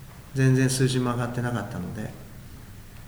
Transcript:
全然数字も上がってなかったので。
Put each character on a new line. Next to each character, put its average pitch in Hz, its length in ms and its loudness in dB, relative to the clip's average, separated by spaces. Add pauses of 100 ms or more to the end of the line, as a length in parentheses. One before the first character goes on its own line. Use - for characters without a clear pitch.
(340)
全 131 200 6
然 131 140 6
数 131 180 4
字 127 120 2
も 123 140 2
上 120 40 -2
が 120 120 0
っ 120 60 -6
て 123 60 -2
な 120 100 0
か 117 100 0
っ 104 100 -6
た - 80 -6
の 90 160 -6
で。 107 160 -6 (960)